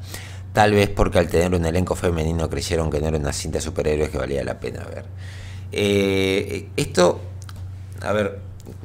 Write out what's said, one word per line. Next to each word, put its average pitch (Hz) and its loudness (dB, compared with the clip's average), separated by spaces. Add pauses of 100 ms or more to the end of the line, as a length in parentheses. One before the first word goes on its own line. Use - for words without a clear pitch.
(540)
tal 107 6
vez 101 6
porque 98 4
al 85 4
tener 87 2
un 85 2
elenco 87 2
femenino 82 0
creyeron 82 0
que 73 0
no 78 0
era 78 0
una 71 0
cinta - -4
de 73 -2
superhéroes 76 0
que - -4
valía 65 -2
la 62 -6
pena - -8
ver. - -12 (680)
Eh, 98 2
esto, - 4 (840)
a 98 -2
ver, 104 0 (460)